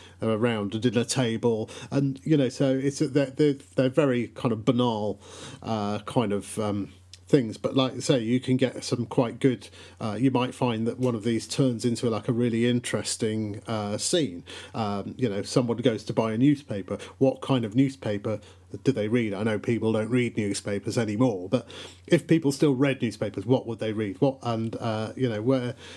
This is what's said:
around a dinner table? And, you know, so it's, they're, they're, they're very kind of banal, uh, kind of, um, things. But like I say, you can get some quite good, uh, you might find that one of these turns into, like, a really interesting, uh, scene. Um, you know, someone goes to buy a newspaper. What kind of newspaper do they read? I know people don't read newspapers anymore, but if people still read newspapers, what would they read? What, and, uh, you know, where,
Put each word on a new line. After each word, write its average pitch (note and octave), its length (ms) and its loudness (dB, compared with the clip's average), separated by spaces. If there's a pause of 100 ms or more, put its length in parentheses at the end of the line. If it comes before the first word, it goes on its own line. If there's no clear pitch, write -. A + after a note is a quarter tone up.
(220)
around A2 540 0
a - 20 -4
dinner A#2 240 2
table? A2+ 680 0 (220)
And, C#3 320 0
you D#3 140 4
know, C3 140 2
so C3+ 200 0
it's, C#3 300 0
they're, C#3 300 2
they're, D3 260 4 (180)
they're C3 140 2
very B2+ 400 2
kind - 240 -2
of A2 120 -4
banal, A#2 540 2 (440)
uh, G#2 380 -2
kind G#2+ 320 0
of, G2+ 280 -4
um, G#2 320 -2 (380)
things. A2+ 260 4
But - 200 -4
like C3 180 2
I - 60 -8
say, C#3+ 200 2
you A#2 200 2
can B2+ 160 2
get A#2+ 280 0
some A#2 220 -2
quite A#2+ 340 0
good, B2+ 280 2 (320)
uh, G#2+ 180 -4
you C3 120 4
might B2 240 0
find A2+ 320 0
that A#2 120 -4
one B2 160 0
of G#2 100 -6
these A2+ 220 0
turns B2+ 380 2
into, A#2+ 260 0
like, G#2+ 180 -2
a C3 40 0
really A#2 360 2
interesting, A2 1000 -2
uh, G#2+ 300 -2
scene. G#2+ 460 -2 (320)
Um, G2+ 420 -4
you A#2 120 0
know, G2+ 140 -2
someone A#2 360 0
goes A#2 260 0
to - 80 -6
buy A2 200 0
a A2 60 -2
newspaper. A#2 600 2 (200)
What C3+ 220 4
kind B2+ 240 0
of G2+ 100 -6
newspaper A2 680 0 (440)
do C3+ 80 4
they G#2+ 160 0
read? A2+ 260 0
I F#2+ 80 -4
know A2 160 0
people A2 340 0
don't A2 180 0
read A#2+ 260 0
newspapers G2+ 600 -2
anymore, G#2+ 500 0
but A#2+ 180 -2 (400)
if E3+ 200 4
people D3 260 4
still C#3+ 220 2
read C3 280 0
newspapers, G#2 440 -4
what B2 200 2
would A2+ 120 -6
they A2+ 140 -2
read? G#2 280 -4
What, C3+ 220 2
and, A2+ 380 -2
uh, A2 360 -4
you B2+ 120 0
know, G#2+ 140 -4
where, B2 320 0 (220)